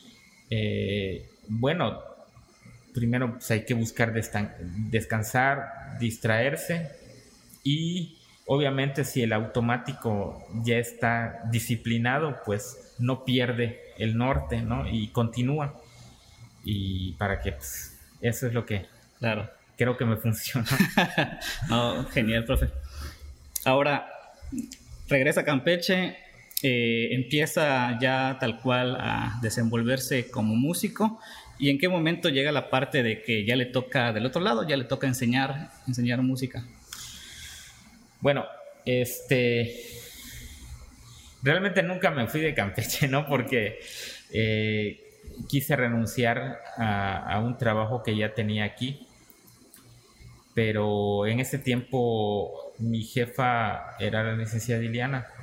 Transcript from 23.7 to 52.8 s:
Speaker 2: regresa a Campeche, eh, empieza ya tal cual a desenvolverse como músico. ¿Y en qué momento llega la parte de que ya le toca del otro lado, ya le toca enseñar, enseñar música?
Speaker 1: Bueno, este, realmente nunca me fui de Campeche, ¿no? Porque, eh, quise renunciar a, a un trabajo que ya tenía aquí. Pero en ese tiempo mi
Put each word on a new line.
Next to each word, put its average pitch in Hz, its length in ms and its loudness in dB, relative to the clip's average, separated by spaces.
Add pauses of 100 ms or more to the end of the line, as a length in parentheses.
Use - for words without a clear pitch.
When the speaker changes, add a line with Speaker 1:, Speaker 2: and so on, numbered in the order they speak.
Speaker 2:
regresa 147 340 4
a 139 40 2
Campeche, 175 720 2 (460)
eh, 117 480 4
empieza 131 880 2
ya 131 400 2
tal 117 200 -2
cual 127 400 2
a 113 420 -2
desenvolverse 117 880 0
como 110 260 0
músico. 175 640 0 (400)
¿Y 139 100 4
en 139 100 4
qué 180 80 4
momento 175 420 2
llega 139 220 2
la 135 180 0
parte 135 340 2
de 110 200 0
que 107 220 0
ya 120 100 4
le 127 100 2
toca 123 460 0
del 107 140 0
otro 170 160 0
lado, 214 260 0
ya 147 80 2
le 127 80 0
toca 135 240 -2
enseñar, 131 640 0 (160)
enseñar 120 340 2
música? 127 440 0 (1500)
Speaker 1:
Bueno, 135 260 2 (400)
este, 120 880 2 (1700)
realmente 175 420 4
nunca 180 280 2
me 123 160 0
fui 156 140 -2
de 151 120 0
Campeche, 110 540 0
¿no? 143 200 2
Porque, 120 520 0 (520)
eh, 107 720 0 (440)
quise 143 280 0
renunciar 120 880 0 (160)
a, 101 400 0 (160)
a 104 60 2
un 117 180 -2
trabajo 110 460 0
que 107 120 0
ya 107 180 0
tenía 107 320 0
aquí. 127 400 -6 (1500)
Pero 104 760 2
en 117 120 2
ese 135 200 -2
tiempo 117 1200 0
mi 113 240 0